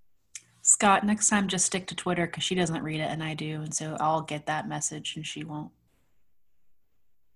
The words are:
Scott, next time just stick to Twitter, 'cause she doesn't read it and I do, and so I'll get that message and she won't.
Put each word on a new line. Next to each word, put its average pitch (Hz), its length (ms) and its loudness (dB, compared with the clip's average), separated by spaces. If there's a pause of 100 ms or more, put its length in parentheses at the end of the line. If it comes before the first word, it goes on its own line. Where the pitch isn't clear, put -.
(600)
Scott, 202 440 6
next 214 220 2
time 202 220 4
just 185 160 2
stick 185 220 -2
to 175 80 -8
Twitter, 175 320 0
'cause 160 180 -6
she 185 100 0
doesn't 165 260 2
read 156 200 -4
it 156 100 -2
and 160 100 -4
I 156 120 -4
do, 156 280 -6
and 156 140 -8
so 156 240 -4
I'll 156 220 2
get 151 240 -6
that 151 240 -2
message 151 480 -6
and 151 100 -8
she 151 160 -8
won't. 151 280 -8 (1600)